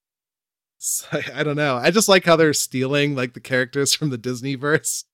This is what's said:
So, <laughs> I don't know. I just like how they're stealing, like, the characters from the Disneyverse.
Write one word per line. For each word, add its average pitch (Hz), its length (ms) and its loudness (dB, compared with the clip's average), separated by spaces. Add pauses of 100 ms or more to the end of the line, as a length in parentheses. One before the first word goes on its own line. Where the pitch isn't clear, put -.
(800)
So, - 320 -8
<laughs> 143 240 -6
I 139 80 -6
don't 147 140 -2
know. 147 200 0
I 127 140 2
just 208 180 2
like 190 160 6
how 170 120 6
they're 156 160 4
stealing, 139 640 -2
like, 127 180 -4
the 117 60 -16
characters 131 520 -2
from 151 180 -2
the 123 80 -6
Disneyverse. 131 960 -4